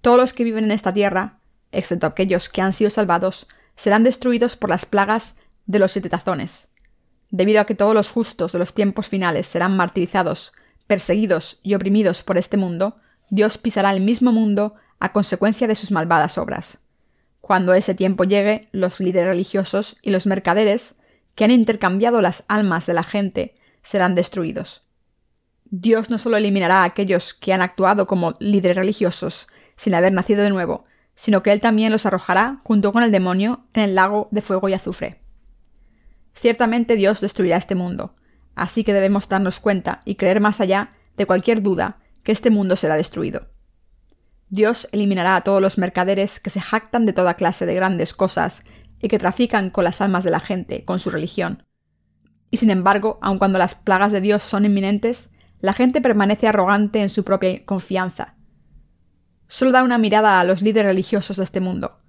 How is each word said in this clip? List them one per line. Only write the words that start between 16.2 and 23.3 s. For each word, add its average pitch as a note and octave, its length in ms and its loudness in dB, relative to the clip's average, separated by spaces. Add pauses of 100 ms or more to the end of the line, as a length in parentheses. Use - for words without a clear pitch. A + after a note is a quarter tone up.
obras. - 420 -10 (600)
Cuando F#3 320 2
ese F#3+ 200 2
tiempo F#3 300 0
llegue, G3+ 480 0
los F#3 280 -4
líderes F#3 300 0
religiosos F#3+ 720 -4
y G3+ 100 -2
los F#3 140 0
mercaderes G3 760 0 (340)
que G#3+ 80 0
han A3 80 6
intercambiado G#3+ 680 2
las F3 260 -2
almas G3 380 0
de E3+ 80 -4
la D#3+ 100 0
gente - 520 -6 (280)